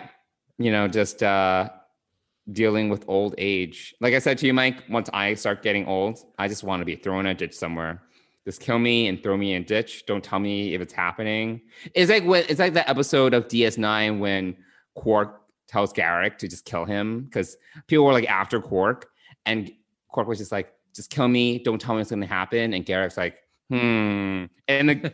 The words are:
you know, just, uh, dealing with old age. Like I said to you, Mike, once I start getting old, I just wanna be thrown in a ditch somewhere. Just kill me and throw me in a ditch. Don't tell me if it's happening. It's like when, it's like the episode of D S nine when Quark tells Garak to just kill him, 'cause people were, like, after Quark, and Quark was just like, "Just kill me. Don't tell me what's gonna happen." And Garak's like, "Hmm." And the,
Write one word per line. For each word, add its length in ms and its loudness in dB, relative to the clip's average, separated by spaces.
you 120 2
know, 160 4
just, 360 0
uh, 460 2
dealing 380 2
with 180 -4
old 320 0
age. 640 -4
Like 120 4
I 60 4
said 200 2
to 60 0
you, 80 4
Mike, 360 2
once 240 -2
I 200 0
start 300 -4
getting 240 0
old, 320 -2
I 100 -2
just 160 -6
wanna 220 -2
be 100 -6
thrown 260 -4
in 100 0
a 20 -4
ditch 220 -8
somewhere. 480 -6
Just 160 -12
kill 160 0
me 300 2
and 160 -4
throw 140 0
me 160 -2
in 100 -2
a 20 -14
ditch. 400 -4
Don't 180 -4
tell 160 -4
me 360 -2
if 60 -6
it's 120 -10
happening. 680 -4
It's 160 4
like 140 2
when, 240 4
it's 100 0
like 140 2
the 140 2
episode 460 4
of 140 2
D 180 4
S 120 0
nine 420 0
when 360 -2
Quark 480 0
tells 260 0
Garak 460 0
to 80 -8
just 180 -14
kill 200 -6
him, 460 -4
'cause 260 -4
people 180 6
were, 80 8
like, 160 2
after 320 0
Quark, 460 0
and 260 -2
Quark 180 -2
was 100 -4
just 140 -12
like, 220 -6
"Just 160 -16
kill 180 2
me. 320 2
Don't 220 -2
tell 140 -2
me 60 0
what's 100 -6
gonna 160 -4
happen." 460 -2
And 120 -4
Garak's 320 -2
like, 200 -4
"Hmm." 760 0
And 220 4
the, 240 -2